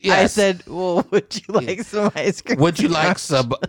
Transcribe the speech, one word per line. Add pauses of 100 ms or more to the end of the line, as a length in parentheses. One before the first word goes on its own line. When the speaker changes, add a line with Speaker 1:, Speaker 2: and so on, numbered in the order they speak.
Speaker 1:
Yes.
Speaker 2:
said,
"Well,
<laughs>
would
you
Speaker 1:
Yeah.
Speaker 2:
like
some
ice
cream
Speaker 1:
"Would
you
like
Speaker 2:
sandwiches?"
Speaker 1:
some (160)